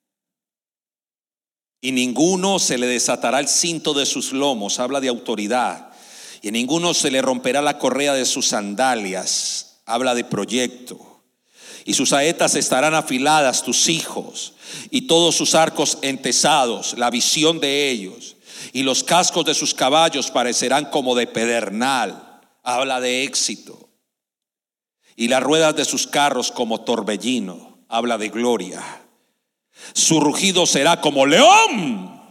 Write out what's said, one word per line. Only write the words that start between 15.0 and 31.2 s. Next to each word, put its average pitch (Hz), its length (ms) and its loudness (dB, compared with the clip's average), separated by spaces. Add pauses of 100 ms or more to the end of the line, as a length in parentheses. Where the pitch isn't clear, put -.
todos 165 320 4
sus 151 200 2
arcos 156 460 2
entesados, 131 960 0
la 120 120 0
visión 151 520 0
de 143 280 0
ellos. 98 460 -8 (380)
Y 131 100 -2
los 131 220 0
cascos 170 400 2
de 156 80 2
sus - 200 -2
caballos 143 580 2
parecerán 127 540 0
como 131 300 0
de 120 120 0
pedernal, 113 1120 -2 (200)
habla 127 380 -2
de 127 240 -2
éxito. - 640 -6 (1300)
Y 117 140 -2
las 127 120 4
ruedas 151 340 4
de 147 100 0
sus - 220 -2
carros 139 440 0
como 113 300 -4
torbellino, 104 1080 -4
habla 117 300 -2
de 107 120 -4
gloria. 95 540 -2 (1080)
Su - 260 2
rugido 170 460 2
será 160 360 2
como 139 240 2